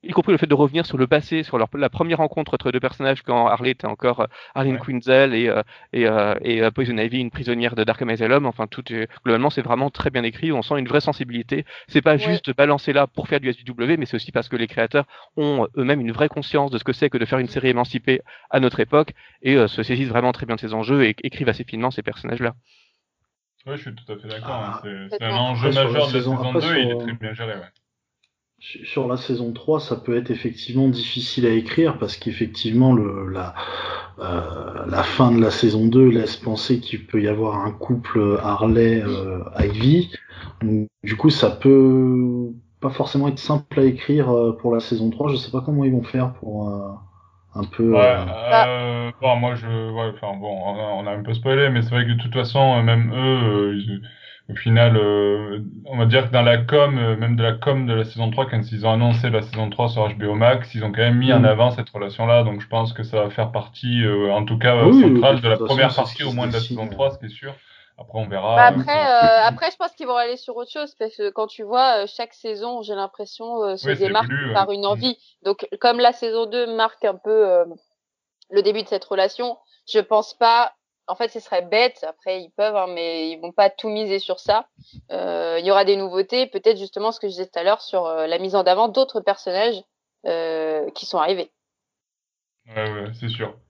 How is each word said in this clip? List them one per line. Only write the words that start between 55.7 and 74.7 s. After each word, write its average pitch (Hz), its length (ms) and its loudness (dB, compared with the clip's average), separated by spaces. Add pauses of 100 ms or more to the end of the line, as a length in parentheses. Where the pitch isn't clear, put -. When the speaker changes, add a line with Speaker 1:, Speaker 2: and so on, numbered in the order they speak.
Speaker 2:
on 131 120 -8
va 117 100 4
dire 120 200 4
que 120 60 -2
dans 123 80 4
la 120 160 6
com, 143 400 4
euh, 113 180 0
même 117 200 0
de 113 80 2
la 113 100 2
com 135 320 0
de 120 80 0
la 110 120 0
saison 113 260 -4
trois, 131 160 -2
quand 113 120 -2 (120)
ils 107 160 -2
ont 113 40 4
annoncé 117 380 2
la 110 140 0
saison 110 260 -6
trois 120 180 -2
sur 117 200 0
H 104 100 -6
B 104 60 -6
O 104 100 -2
Max, 120 400 2
ils 110 100 -6
ont 104 80 -4
quand 110 100 -2
même 120 180 4
mis 127 120 2
en 117 100 6
Speaker 4:
Mm. 110 40 6
Speaker 2:
avant 107 240 4
cette 120 220 -6
relation-là, 113 520 2
donc 101 160 -2
je - 80 -14
pense 113 240 -2
que 117 120 -10
ça 110 200 -2
va 101 60 -2
faire 107 220 -4
partie, 120 520 -4
euh, 101 280 0
en 107 140 0
tout 117 120 -2
cas, 123 180 4
euh, 117 140 6
Speaker 4:
Oui, 247 60 10
oui, 269 60 10 (120)
Speaker 2:
centrale 135 220 6
Speaker 4:
de 123 60 -4
Speaker 2:
de 117 80 0
la 107 80 4
Speaker 4:
toute 110 100 -4
façon, 135 80 2
Speaker 2:
première 131 160 4
Speaker 4:
c'est - 60 -6
ce 139 40 0
Speaker 2:
partie, 120 140 -4
Speaker 4:
qui - 80 -8
Speaker 2:
au 135 80 -4
Speaker 4:
se 120 40 -6
Speaker 2:
moins, 123 120 -4
de 117 60 -4
la 117 60 -2
Speaker 4:
dessine, 117 160 -6
Speaker 2:
saison 110 140 -8
Speaker 4:
euh. - 20 -12
Speaker 2:
trois, 139 200 -2 (100)
c'est 110 80 -14
sûr. 139 240 -16 (420)
Après, - 220 -14
on 110 100 -4
verra, 98 280 -2
Speaker 3:
Bah, 240 160 10
Speaker 2:
euh, 247 100 -2
Speaker 3:
après, 285 100 -4
euh, 233 560 6
après, 233 240 -2
je - 60 -20
pense 359 140 -6
qu'ils 294 160 -12
vont 247 100 -2
aller 240 180 -2
sur 247 220 -14
autre 240 140 -12
chose, 294 260 -10
parce 220 180 -8
que 208 140 -4
quand 214 160 -4
tu 208 160 -18
vois, 240 400 2
euh, 202 60 -4
chaque 233 260 -12
saison, 226 480 -10
j'ai 208 140 -8
l'impression, 214 640 -8
euh, 196 140 -2
se 190 120 -8
Speaker 2:
Oui, 131 80 0
c'est 151 120 -2
Speaker 3:
démarque 214 240 0
Speaker 2:
voulu, 135 200 -4
Speaker 3:
par 101 160 2
Speaker 2:
ouais. 101 80 -6